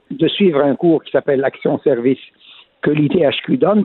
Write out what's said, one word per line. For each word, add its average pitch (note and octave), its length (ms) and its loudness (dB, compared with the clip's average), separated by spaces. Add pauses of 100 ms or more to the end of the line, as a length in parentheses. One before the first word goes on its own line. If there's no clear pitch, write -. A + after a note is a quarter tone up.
(100)
de D#3 180 -2
suivre E3+ 340 0
un C#3 120 0
cours D#3+ 300 0
qui - 80 -12
s'appelle C3+ 280 -2
l'Action C3+ 440 -4
Service C3 340 0 (640)
que D3+ 80 0
l'I D3+ 180 0
T F#3 120 0
H C#3 240 0
Q - 120 -2
donne, F#3+ 280 2